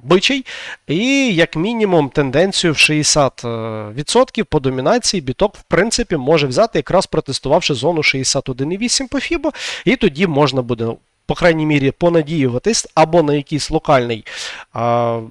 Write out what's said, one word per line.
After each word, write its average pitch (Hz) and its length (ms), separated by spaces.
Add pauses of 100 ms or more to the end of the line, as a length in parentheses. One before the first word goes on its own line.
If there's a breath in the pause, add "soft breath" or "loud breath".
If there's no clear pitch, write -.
бичий. 196 420 (420 loud breath)
І 247 460
як 165 220
мінімум 185 540
тенденцію 156 640
в - 40
шістдесят, 147 680
е, 113 400 (100)
відсотків 226 500
по - 140
домінації 139 600
біток, 131 340
в - 60
принципі, 196 560
може 143 300
взяти, 170 320
якраз 170 260
протестувавши 143 680
зону 151 300
шістдесят 135 460
один 135 220
і 190 60
вісім 240 300
по 277 120
фібу. 311 320 (340 loud breath)
І 226 100
тоді 180 320
можна 135 340
буде, 117 260 (420)
по 147 60
крайній 160 300
мірі, 143 260
понадіюватись 160 1040
або 160 280
на 147 100
якийсь 147 380
локальний, 123 540 (480 loud breath)
а, 117 460 (120)